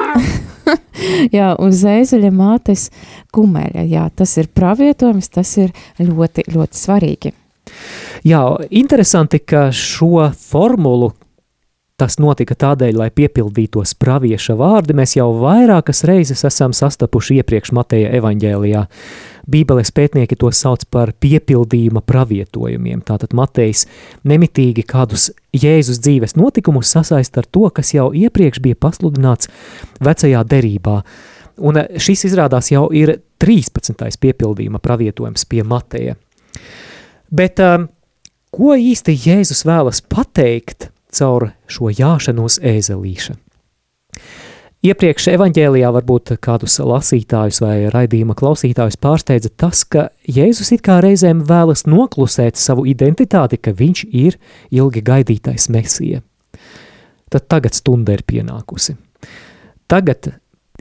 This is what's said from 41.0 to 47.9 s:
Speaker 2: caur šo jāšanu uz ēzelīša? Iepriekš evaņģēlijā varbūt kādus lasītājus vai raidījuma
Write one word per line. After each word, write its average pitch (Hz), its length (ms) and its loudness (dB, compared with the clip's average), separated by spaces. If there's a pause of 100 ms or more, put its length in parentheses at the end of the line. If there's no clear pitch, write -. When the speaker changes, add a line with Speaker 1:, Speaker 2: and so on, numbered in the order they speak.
Speaker 2:
caur 123 400 0 (160)
šo 113 240 -6
jāšanu 127 520 0
uz 117 140 -4
ēzelīša? 98 800 -4 (1500)
Iepriekš 180 480 2
evaņģēlijā 151 640 2
varbūt 123 380 -2 (100)
kādus 117 300 -2 (100)
lasītājus 120 800 -2
vai 104 240 0
raidījuma 113 480 0